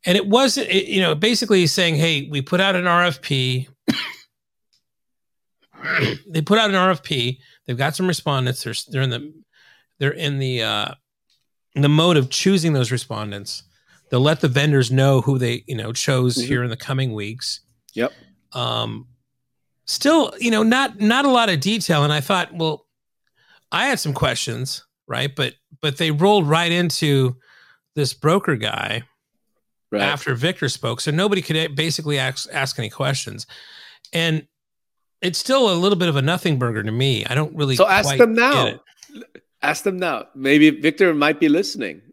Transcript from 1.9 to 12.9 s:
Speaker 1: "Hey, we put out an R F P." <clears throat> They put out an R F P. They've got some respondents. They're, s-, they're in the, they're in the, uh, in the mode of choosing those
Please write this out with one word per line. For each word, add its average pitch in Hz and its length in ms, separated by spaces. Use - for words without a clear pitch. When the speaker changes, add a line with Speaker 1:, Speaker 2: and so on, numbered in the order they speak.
Speaker 1:
"Hey, 151 340
we 143 100
put 180 200
out 196 140
an 180 120
R 175 160
F 175 180
P." 127 460
<clears throat> - 100
They 165 140
put 196 160
out 214 120
an 196 60
R 185 160
F 170 120
P. 127 360
They've 120 120
got 139 180
some 185 120
respondents. 131 560
They're, 117 80
s-, - 140
they're 135 160
in 135 80
the, 143 240
they're 139 120
in 143 280
the, 127 240
uh, 107 280
in 139 60
the 143 80
mode 160 280
of 131 120
choosing 170 440
those 127 180